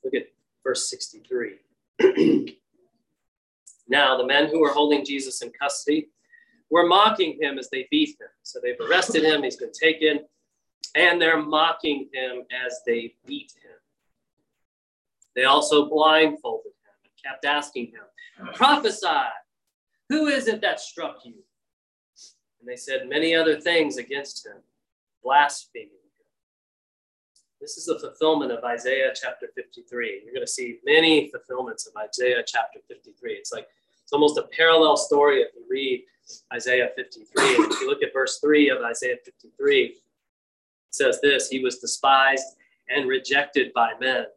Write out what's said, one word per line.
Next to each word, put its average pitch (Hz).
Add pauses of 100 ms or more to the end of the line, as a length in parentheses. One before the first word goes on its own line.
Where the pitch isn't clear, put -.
Look 135
at - (360)
verse -
sixty-three. 120 (420)
<clears throat> - (1300)
Now, 131
the 123
men 143
who 160
were 143
holding 147
Jesus 131
in 120
custody 147 (600)
were 175
mocking 190
him 139
as -
they 131
beat 151
him. - (160)
So -
they've 123
arrested 170
him, 151
he's 131
been 117
taken, 156 (760)
and 170
they're 160
mocking 156
him 127 (200)
as 123
they 117 (100)
beat 143
him. 92 (1600)
They 123
also 147
blindfolded 156
him -
and -
kept 135
asking 143
him, -
"Prophesy, 202 (840)
who 302
is 277
it 214
that 180
struck -
you?" 113 (1300)
And 120
they 123
said 131
many 160
other 160
things 156
against 135
him, 104 (680)
blaspheming 135
him. - (1300)
This 147
is -
the 156
fulfillment 147
of 113
Isaiah 127
chapter 123
fifty-three. 117
You're 120
gonna 120
see 120
many 156
fulfillments 123
of -
Isaiah 123
chapter -
fifty-three. -
It's -
like, 107 (360)
it's -
almost 147
a -
parallel 160
story 143
if -
you 117
read 131 (480)
Isaiah 123
fifty-three. 127
And -
if -
you 135
look 143
at 135
verse 131
three 147
of 127
Isaiah 120
fifty-three, 135
it 117 (960)
says 127
this, 135
"He 131
was 127
despised 135 (320)
and 131
rejected 131
by 113
men 127 (100)